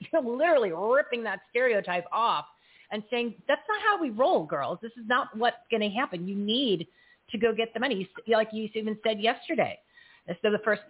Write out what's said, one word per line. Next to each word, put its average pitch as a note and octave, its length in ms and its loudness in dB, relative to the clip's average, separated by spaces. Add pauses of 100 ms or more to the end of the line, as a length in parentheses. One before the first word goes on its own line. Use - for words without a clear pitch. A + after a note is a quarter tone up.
(140)
you're D#4+ 80 4
literally B3+ 500 4
ripping A#3 520 0
that G3 160 -4 (100)
stereotype G3 640 2
off F#3 340 0 (460)
and G#3+ 180 -6
saying, A#3+ 240 -2 (140)
"That's C#4+ 200 2
not G#4+ 140 -2
how G4+ 200 2
we C#4 100 -2
roll, A#3+ 340 2
girls. D3 360 -4
This A3+ 100 -12
is A3+ 160 -16
not B3 280 0
what's A3+ 220 0 (140)
gonna G#3+ 180 0
happen. F#3+ 380 -4
You G3 80 -4
need G3+ 520 0 (440)
to A#3 80 -6
go A3+ 120 2
get A3+ 220 -4
the A3 60 -6
money." B3+ 160 0
You F#3+ 80 -4
s-, - 240 -14
like A3 260 4
you G#3+ 220 -6
even G#3+ 280 -4
said A3 160 0
yesterday. A3 600 0 (600)
So G#3+ 100 4
the G#3 140 2
first, G#3 240 2